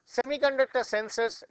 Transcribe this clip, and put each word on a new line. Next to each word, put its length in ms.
semiconductor 800
sensors 680